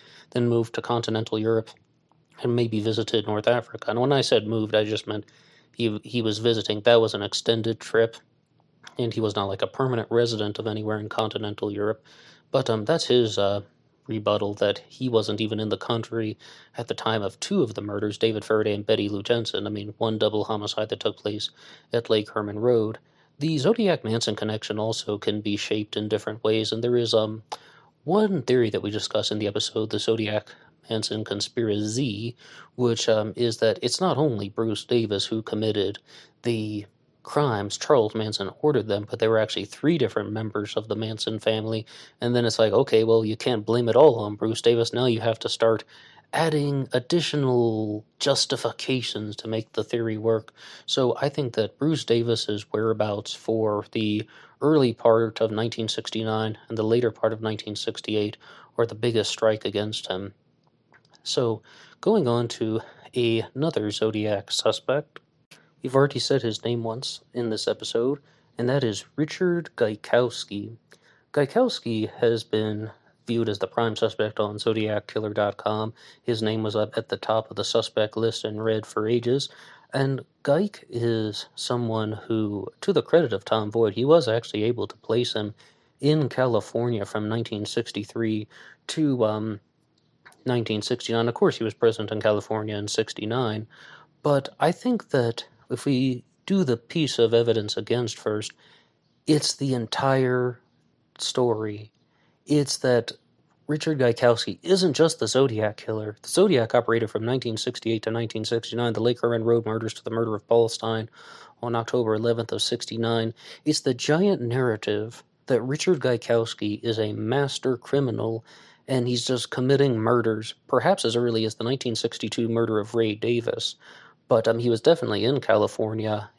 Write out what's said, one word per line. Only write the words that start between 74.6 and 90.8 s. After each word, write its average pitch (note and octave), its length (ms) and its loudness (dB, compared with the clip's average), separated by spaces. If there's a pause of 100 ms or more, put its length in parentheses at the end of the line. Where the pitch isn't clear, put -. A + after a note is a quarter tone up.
Killer G#2+ 260 -4
dot G#2 240 0
com. A2 380 -4 (300)
His A2+ 180 -2
name A2 220 0
was G#2+ 100 -2
up G#2+ 240 -2
at - 120 -6
the - 60 -2
top A2 320 -2
of G#2+ 80 -16
the G#2 80 -2
suspect A2 520 -2
list A2 280 -2
in G#2+ 160 -6
red A2 260 -2
for G#2+ 200 -4
ages. A#2+ 420 0 (460)
And C3+ 280 0 (200)
Geik E3+ 480 0
is A2+ 640 -2
someone A2 580 -2
who, G#2 540 -4 (160)
to G3+ 100 2
the C#3 100 2
credit D#3 300 4
of G2 140 -4
Tom G#2+ 240 0
Voigt, A2 240 2
he A2+ 100 -2
was D3 240 6
actually A2 360 -2
able A2+ 220 -2
to - 100 -12
place A#2+ 360 -2
him G#2 220 -4 (440)
in D3+ 300 2
California A#2 800 0
from G#2+ 220 -4
nineteen A2 360 -4
sixty-three A2 840 -4 (400)
to, C#3 360 0
um, G#2+ 360 -2 (840)
nineteen A2+ 380 0